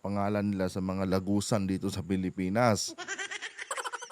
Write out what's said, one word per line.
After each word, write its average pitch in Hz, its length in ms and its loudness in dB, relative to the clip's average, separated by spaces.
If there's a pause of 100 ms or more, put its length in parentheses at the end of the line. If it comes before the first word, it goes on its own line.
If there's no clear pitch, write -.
pangalan 101 480 0
nila 95 160 0
sa 92 160 -4
mga 95 240 0
lagusan 98 560 2
dito 95 240 0
sa 95 160 -2
Pilipinas. 95 880 2 (1200)